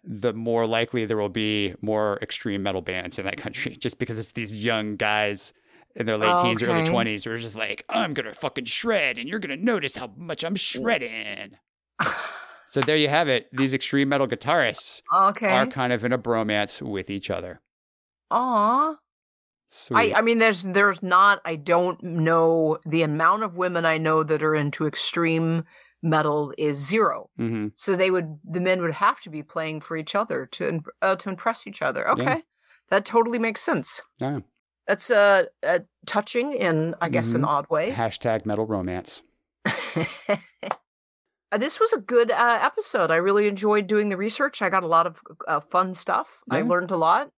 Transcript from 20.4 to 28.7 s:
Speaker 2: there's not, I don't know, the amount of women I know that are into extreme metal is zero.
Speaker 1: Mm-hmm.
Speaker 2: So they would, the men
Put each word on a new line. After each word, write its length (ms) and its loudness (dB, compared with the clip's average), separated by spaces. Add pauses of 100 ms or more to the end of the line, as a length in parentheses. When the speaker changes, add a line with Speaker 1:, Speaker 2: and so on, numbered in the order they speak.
Speaker 2:
there's 400 2
not, 420 4
I 120 -4
don't 460 2
know, 840 4
the 160 2
amount 400 4
of 140 -4
women 280 0
I 140 4
know 240 4
that 200 0
are 120 2
into 320 0
extreme 760 0 (380)
metal 540 0
is 220 0
zero. 500 0 (100)
Speaker 1:
Mm-hmm. 360 -2
Speaker 2:
So 200 -2
they 160 2
would, 320 -2
the 180 -6
men 200 2